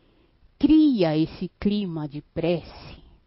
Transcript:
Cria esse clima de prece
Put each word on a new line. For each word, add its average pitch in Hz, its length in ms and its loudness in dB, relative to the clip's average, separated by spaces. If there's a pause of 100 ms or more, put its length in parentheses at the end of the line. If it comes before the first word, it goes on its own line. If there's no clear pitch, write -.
(600)
Cria 269 580 4
esse 160 400 -4
clima 190 480 -4
de 147 160 -12 (120)
prece - 680 -6 (260)